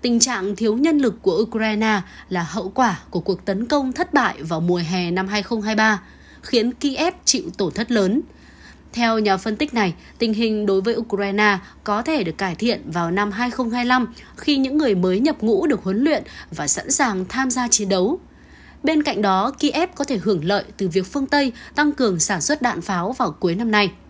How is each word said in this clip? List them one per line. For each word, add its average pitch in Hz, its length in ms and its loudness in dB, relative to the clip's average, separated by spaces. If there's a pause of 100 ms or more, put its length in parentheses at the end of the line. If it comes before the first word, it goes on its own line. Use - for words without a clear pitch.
tình 233 180 4
trạng 208 360 0
thiếu 220 200 0
nhân 302 220 2
lực 254 240 0
của 175 140 2
Ukraine 220 640 0 (280)
là 180 220 -2
hậu 185 180 -6
quả 202 320 0 (100)
của 175 100 -2
cuộc 185 240 -4
tấn 202 220 -2
công 269 260 0
thất 339 220 -4
bại 254 280 2
vào 160 180 -4
mùa 175 200 2 (100)
hè 180 200 -2
năm 190 180 -2
hai 202 140 -2
không 220 200 -4
hai 220 120 -2
ba, 214 280 2 (400)
khiến 240 300 0
Kiev 294 420 -2 (100)
chịu - 180 0 (160)
tổn 180 140 0
thất 226 200 -4
lớn. 214 280 2 (720)
Theo 226 260 2
nhà 202 180 4
phân 214 200 -4
tích 294 180 -4
này, 202 200 0 (240)
tình 220 160 0
hình 214 320 0
đối 190 140 4
với 220 160 0
Ukraine 202 640 0 (260)
có 214 180 0
thể 294 220 0
được 160 140 -6
cải 185 160 -2
thiện 220 360 -2
vào 170 200 -2
năm 202 220 0
hai 240 180 -2
không 240 200 -4
hai 240 160 -2
lăm 247 280 2 (220)
khi 294 200 0
những 269 220 0
người 262 160 2
mới 185 260 2
nhập 302 200 2
ngũ 233 260 2
được 269 180 0
huấn 202 200 0
luyện 294 180 2 (280)
và 160 160 -6
sẵn - 240 -2
sàng 208 380 0
tham 262 220 -2
gia 240 180 -2
chiến 208 200 2
đấu. 196 320 2 (640)
Bên 311 200 2
cạnh 220 200 -2
đó, 196 360 2
Kiev 311 360 0
có 285 100 -2
thể 277 180 -2
hưởng 175 220 0
lợi 196 200 0 (120)
từ 190 120 -2
việc 180 240 0
phương 277 140 -2
Tây 277 260 2 (220)
tăng 294 180 4
cường 208 280 2
sản 180 200 0
xuất 302 220 0
đạn 180 180 0
pháo 185 320 -2
vào 214 280 -2
cuối 170 140 2
năm 226 160 -2
nay. 208 200 4 (200)